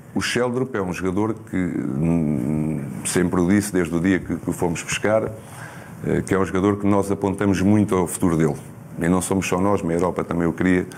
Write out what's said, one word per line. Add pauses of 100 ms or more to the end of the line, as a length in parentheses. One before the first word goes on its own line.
(160)
O
Sheldrup
é
um
jogador
que,
hum, (240)
sempre
o
disse
desde
o
dia
que,
que
o
fomos
buscar, (760)
eh,
que
é
um
jogador
que
nós
apontamos
muito
ao
futuro
dele. (440)
E
não
somos
só
nós,
mas
a
Europa
também
o
queria, (120)